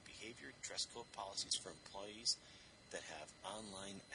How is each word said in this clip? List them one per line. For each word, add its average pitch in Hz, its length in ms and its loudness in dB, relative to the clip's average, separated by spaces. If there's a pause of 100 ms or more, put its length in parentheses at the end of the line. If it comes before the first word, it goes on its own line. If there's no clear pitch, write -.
behavior 123 420 -4 (140)
dress 98 320 4
code - 100 -2 (100)
policies 98 480 4
for 95 60 0
employees 104 680 2 (540)
that 90 120 2 (180)
have 76 80 -4 (160)
online 98 560 -2 (140)